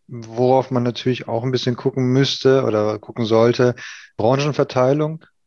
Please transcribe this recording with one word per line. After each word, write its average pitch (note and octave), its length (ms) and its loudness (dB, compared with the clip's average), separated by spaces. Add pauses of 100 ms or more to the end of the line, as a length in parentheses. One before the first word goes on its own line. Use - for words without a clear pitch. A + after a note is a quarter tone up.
worauf B2 640 0
man B2 120 0
natürlich B2 440 -4
auch A2+ 160 -4
ein C3 80 -2
bisschen B2 240 -2
gucken B2+ 360 -2
müsste C3+ 520 2
oder G#2+ 360 0
gucken - 260 -8
sollte, A#2 500 2 (420)
Branchenverteilung. C#3 1080 0 (240)